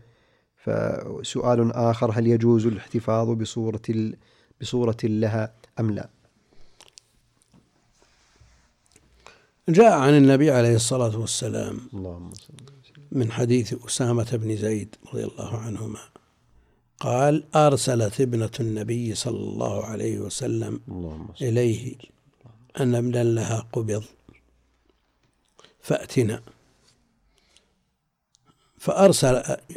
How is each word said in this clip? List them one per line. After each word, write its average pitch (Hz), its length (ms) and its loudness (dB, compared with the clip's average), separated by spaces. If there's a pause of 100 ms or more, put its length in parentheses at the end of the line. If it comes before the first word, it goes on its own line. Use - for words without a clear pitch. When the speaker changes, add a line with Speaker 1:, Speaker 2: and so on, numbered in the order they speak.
(580)
Speaker 1:
فسؤال 117 1120 -2
آخر: 117 400 0
هل 113 160 0
يجوز 117 380 4
الاحتفاظ 113 640 -2
بصورة 113 600 -4
ال-، 110 260 -2 (460)
بصورة 120 420 0
لها 110 500 -2 (260)
أم 110 120 0
لا؟ - 180 -8 (3500)
Speaker 2:
جاء 208 220 10
عن 147 260 6
النبي 139 340 8
عليه 117 240 4
الصلاة 113 420 0
والسلام 110 640 -6 (140)
Speaker 1:
اللهم 87 400 -12
صل - 200 -20
وسلم. - 580 -20
Speaker 2:
من 117 200 -2
حديث 120 540 -2
أسامة 117 480 -2
بن 110 220 -4
زيد 104 400 -4 (180)
رضي 113 100 -6
الله 107 340 -10
عنهما 113 420 -10 (1000)
قال: 139 440 0 (120)
"أرسلت 131 680 2
ابنة 117 280 0 (100)
النبي 113 560 -4
صلى 113 220 -6
الله 104 480 -4
عليه 107 340 -6
وسلم 113 680 -6
Speaker 1:
اللهم 82 480 -10
صل - 100 -8
Speaker 2:
إليه 120 500 0 (840)
أن 123 160 0
ابنا 120 280 -2
لها 113 500 -2
قبض 107 300 -4 (1800)
فأتنا." 117 600 -2 (2250)
فأرسل 151 800 2 (200)